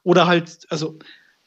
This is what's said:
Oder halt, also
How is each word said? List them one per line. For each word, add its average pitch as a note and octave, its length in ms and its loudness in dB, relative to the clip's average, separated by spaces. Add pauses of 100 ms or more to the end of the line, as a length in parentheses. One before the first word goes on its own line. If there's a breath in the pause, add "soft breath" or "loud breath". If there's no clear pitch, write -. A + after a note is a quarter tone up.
Oder F3 240 2
halt, E3+ 340 -2 (100)
also D#3 280 -8 (480 soft breath)